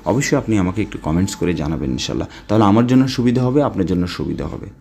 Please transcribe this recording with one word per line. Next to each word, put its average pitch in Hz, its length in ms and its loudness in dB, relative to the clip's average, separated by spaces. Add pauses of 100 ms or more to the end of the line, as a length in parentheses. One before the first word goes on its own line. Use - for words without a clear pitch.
অবশ্যই 139 320 0
আপনি 110 200 0
আমাকে 95 240 0
একটু - 160 -6
কমেন্টস 87 380 -2
করে 87 180 -2
জানাবেন 73 380 -4
ইনশাল্লাহ। - 360 -4 (200)
তাহলে 104 180 4
আমার 110 220 4
জন্য 131 200 4
সুবিধা 123 360 2
হবে, 127 200 2
আপনার 101 220 0
জন্য 90 220 0
সুবিধা 78 400 -6
হবে। - 200 -10 (140)